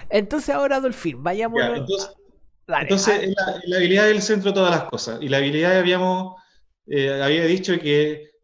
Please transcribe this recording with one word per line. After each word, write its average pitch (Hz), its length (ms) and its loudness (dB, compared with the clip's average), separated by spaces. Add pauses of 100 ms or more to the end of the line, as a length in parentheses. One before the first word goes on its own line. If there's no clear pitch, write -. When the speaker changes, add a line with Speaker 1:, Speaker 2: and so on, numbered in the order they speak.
Speaker 1:
Entonces 240 440 -2
ahora, 277 220 0
Adolfín, 170 480 -4
vayamos 214 360 -2
Speaker 2:
Ya, 123 80 2
Speaker 1:
a 120 100 -4
Speaker 2:
entonces, 190 380 -6 (520)
Speaker 1:
dale, 147 160 -2
Speaker 2:
entonces 190 240 0
Speaker 1:
a 202 160 2
Speaker 2:
es 196 60 -2
la, 190 360 -4
la 175 120 -2
habilidad 185 280 4
del 214 160 4
centro 196 300 0
de 196 40 -6
todas 185 160 4
las 160 180 0
cosas. 117 320 -8
Y 143 80 -4
la 139 80 2
habilidad, 151 400 2
habíamos, 185 580 0 (520)
eh, 139 360 -2
había 156 220 2
dicho 185 340 0
que 147 520 0 (120)